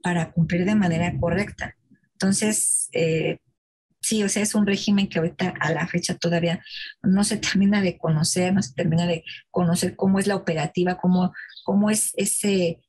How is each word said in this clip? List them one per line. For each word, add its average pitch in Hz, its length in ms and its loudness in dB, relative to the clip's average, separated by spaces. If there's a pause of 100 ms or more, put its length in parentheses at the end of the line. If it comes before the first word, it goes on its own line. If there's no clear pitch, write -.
para 175 300 -2
cumplir 170 340 0
de 214 100 2
manera 175 420 0
correcta. 170 580 -4 (380)
Entonces, - 800 0
eh, 160 460 0 (640)
sí, 214 220 0
o 196 40 0
sea, 202 160 0
es 208 100 -2
un 208 140 2
régimen 196 400 2
que - 120 -4
ahorita 170 420 -2
a 156 100 0
la 165 160 -2
fecha 175 300 -4
todavía 170 440 0 (400)
no 196 220 4
se 208 140 -2
termina 202 440 2
de 180 160 -2
conocer, 170 560 0
no 196 80 2
se - 120 -6
termina 170 340 2
de 165 160 -2 (260)
conocer 180 460 0
cómo 196 240 2
es 196 80 0
la 202 80 2
operativa, 180 600 -2
cómo, 180 340 2 (320)
cómo 202 260 2
es 214 260 0
ese 190 720 0